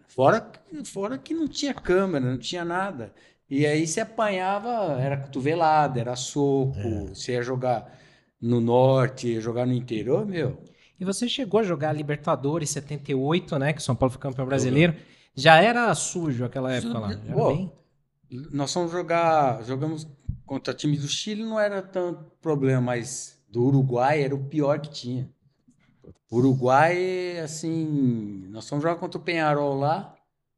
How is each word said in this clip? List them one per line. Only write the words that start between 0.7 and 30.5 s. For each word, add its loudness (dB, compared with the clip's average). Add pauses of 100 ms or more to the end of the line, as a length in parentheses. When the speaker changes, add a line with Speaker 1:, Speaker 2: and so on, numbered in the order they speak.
Speaker 1:
fora -6
que -10
não -2
tinha -4
câmera, 0
não -2
tinha -8
nada. -6 (360)
E 2
aí 2
se -4
apanhava, -2
era -2
cotovelada, 2
era -4
soco. 0
Speaker 2:
É. -4
Speaker 1:
Você -6
ia 0
jogar -2 (480)
no 2
norte, 4
ia 0
jogar -2
no 2
interior, 0
meu. -4 (420)
Speaker 3:
E -6
você -2
chegou 0
a 4
jogar 0
Libertadores -2
setenta -8
e 2
oito, 0
né? 2
Que -6
o -10
São 0
Paulo 2
foi -16
campeão -6
Speaker 1:
Jogou. -6
Speaker 3:
brasileiro. 4 (400)
Já 8
era 4
sujo -2
aquela -2
época -2
lá? -4
Já -8
era -8
Speaker 1:
Pô, 4
Speaker 3:
bem? -4 (800)
Speaker 1:
nós -2
fomos -2
jogar, 2
jogamos -4 (380)
contra -6
time 0
do -6
Chile, -6
não -2
era 0
tanto -6 (180)
problema, 2
mas -4 (100)
do 0
Uruguai 4
era 0
o -4
pior 0
que -10
tinha. -8 (1000)
O 0
Uruguai, 4
assim, -2
nós -14
fomos -4
jogar 0
contra -8
o -12
Peñarol 0
lá, -2 (420)